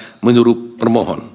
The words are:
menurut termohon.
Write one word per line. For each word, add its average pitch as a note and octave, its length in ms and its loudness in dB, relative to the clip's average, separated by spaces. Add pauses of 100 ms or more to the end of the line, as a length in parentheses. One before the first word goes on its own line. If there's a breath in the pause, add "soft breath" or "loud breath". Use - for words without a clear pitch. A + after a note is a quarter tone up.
(200 loud breath)
menurut A#2+ 560 0
termohon. F2+ 480 -4 (100)